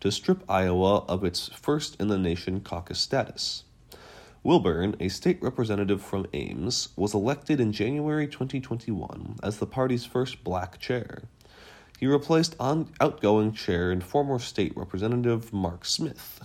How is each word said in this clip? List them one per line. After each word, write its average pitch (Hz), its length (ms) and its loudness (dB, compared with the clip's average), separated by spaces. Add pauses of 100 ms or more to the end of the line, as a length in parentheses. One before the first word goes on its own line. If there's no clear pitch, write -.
to 98 100 0
strip 185 380 0
Iowa 95 580 4
of 98 160 -2
its 87 260 -2
first-in-the-nation 98 1160 -2
caucus - 360 -8
status. - 640 -4 (800)
Wilburn, 95 560 4
a 92 100 -2
state 180 320 0
representative 101 640 0
from 98 300 -4
Ames, - 640 -4
was 101 180 0
elected 135 460 0
in 107 120 2
January 147 540 0
twenty 143 320 -6
twenty-one 113 840 -6
as 104 160 -4
the - 80 -2
party's 127 400 0
first - 360 -4
black 90 380 -4
chair. - 440 -4 (720)
He 127 80 0
replaced 160 520 4
on-, 143 300 0 (100)
outgoing 107 540 4
chair 90 380 0
and 92 120 0
former 139 360 0
state - 360 -2
representative 117 800 -2
Mark 92 320 -2
Smith, - 600 -6